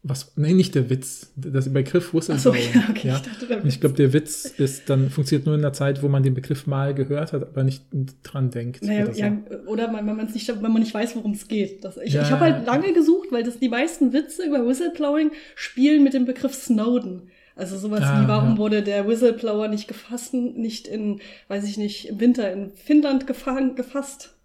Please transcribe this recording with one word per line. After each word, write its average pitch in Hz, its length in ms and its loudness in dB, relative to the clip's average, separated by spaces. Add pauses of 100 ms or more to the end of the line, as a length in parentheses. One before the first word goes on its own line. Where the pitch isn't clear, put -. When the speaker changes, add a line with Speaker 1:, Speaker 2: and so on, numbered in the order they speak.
Speaker 1:
Was? - 340 -8
Nee, 151 160 2
nicht 185 220 4
der 127 160 2
Witz. - 460 -6
Das 135 360 -2
Begriff 139 360 0
Speaker 2:
Ach 156 300 -2
so, 240 140 6
Speaker 1:
Whistleblowing. - 220 0
Speaker 2:
ja, 226 160 6
okay, 143 180 -2
Speaker 1:
Ja. 131 80 0
Speaker 2:
ich 135 60 -4
dachte, - 240 -12
der 233 160 -2
Speaker 1:
Und 151 60 2
ich 135 60 2
Speaker 2:
Witz. - 60 -8
Speaker 1:
glaub, 139 160 2
der 139 160 6
Witz - 320 -2 (140)
ist - 320 -2
dann, 135 200 2
funktioniert 143 360 0
nur 151 80 2
in 151 80 2
der 143 100 0
Zeit, 139 300 -2
wo 143 60 0
man 139 160 2
den 131 100 2
Begriff 135 320 -6
mal 139 260 -2
gehört 143 400 -4
hat, 139 120 -4
aber - 180 -4
nicht 131 220 -2 (400)
dran 131 260 -2
denkt 120 320 -8
Speaker 2:
Naja, 208 220 0
Speaker 1:
oder - 100 -4
so. 214 60 -6
Speaker 2:
ja, 208 180 0 (300)
oder 220 220 -2
man, 214 180 -4
wenn 214 80 -4
man's 220 180 -6
nicht, - 140 -6
wenn 220 240 -2
man 226 100 4
nicht 220 100 -2
weiß, 226 220 -4
worum's 208 320 -6
geht. 202 380 -4
Das, - 140 -12
ich, - 140 -4
Speaker 1:
Ja, 147 100 2
Speaker 2:
ich - 100 2
hab 285 80 2
Speaker 1:
ja, 339 60 6
Speaker 2:
halt 240 200 2
Speaker 1:
ja. 247 80 0
Speaker 2:
lange 349 180 2
gesucht, 339 380 4
weil 233 140 0
das, 240 160 -6
die 254 80 2
meisten 254 440 0
Witze 311 320 -2
über 277 220 0
Whistleblowing 294 640 0 (240)
spielen 294 480 4
mit 269 120 6
dem 254 100 2
Begriff 262 300 -4
Snowden. 214 760 0 (240)
Also 190 240 -8
sowas 208 240 -2
Speaker 1:
Ah, 208 220 4
Speaker 2:
wie, 208 40 4
warum 226 220 4
Speaker 1:
ja. 220 80 2
Speaker 2:
wurde 214 240 2
der 202 240 -2
Whistleblower 226 600 2
nicht 208 180 -4
gefasst, - 480 -12
nicht 226 540 -6
in, 208 320 -4 (260)
weiß 202 220 -6
ich 208 100 -6
nicht, 208 300 -6
im 202 100 -8
Winter 233 340 2
in 196 220 -10
Finnland 294 540 2
gefangen, 262 480 -4
gefasst? - 580 -8 (100)